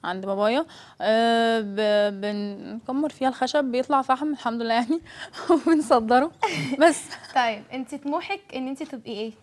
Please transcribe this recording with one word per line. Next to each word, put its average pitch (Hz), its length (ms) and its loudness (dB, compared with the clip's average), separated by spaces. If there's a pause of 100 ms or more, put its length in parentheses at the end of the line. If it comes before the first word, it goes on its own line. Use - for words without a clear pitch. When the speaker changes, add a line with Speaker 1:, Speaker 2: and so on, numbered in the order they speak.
Speaker 1:
عند 190 220 -8
بابايا، 208 400 0 (360)
آه، 226 600 6
ب-، 208 600 2
بنكمر 208 880 -4
فيها - 200 -2
الخشب 262 340 0
بيطلع 262 380 0
فحم، 262 300 -2
الحمد 233 300 -4
لله 226 120 -2
يعني، 247 280 0 (240)
<laughs> - 240 -16
وبنصدره 285 800 4 (240)
Speaker 2:
<laughs> 269 260 -2
Speaker 1:
بس. 311 200 4 (340)
Speaker 2:
طيب، 226 280 -2 (100)
انتي 262 240 -10
طموحك 349 440 -6 (140)
ان 262 120 -8
انتي 277 180 -10
تبقي 240 260 -14
ايه؟ 220 320 -8